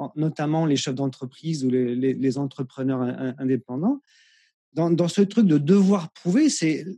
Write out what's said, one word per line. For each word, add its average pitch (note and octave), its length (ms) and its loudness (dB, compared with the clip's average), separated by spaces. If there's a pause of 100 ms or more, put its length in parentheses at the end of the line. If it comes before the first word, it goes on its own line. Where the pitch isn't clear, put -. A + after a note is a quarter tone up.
en, - 100 -12
notamment D#3 520 0
les C#3 100 2
chefs C3 180 -4
d'entreprise C#3 680 -6
ou B2+ 40 0
les, B2 260 0
les, C3 180 0
les B2+ 240 -2
entrepreneurs C3+ 640 -4
in-, B2 80 -2 (200)
in-, B2+ 100 -8
indépendants, C3+ 600 -2 (760)
dans, E3 180 0
dans E3+ 180 2
ce G3+ 120 2
truc G3+ 260 2
de D3+ 100 4
devoir F#3+ 560 2
prouver, B3+ 360 2
c'est, D#3 360 -2 (120)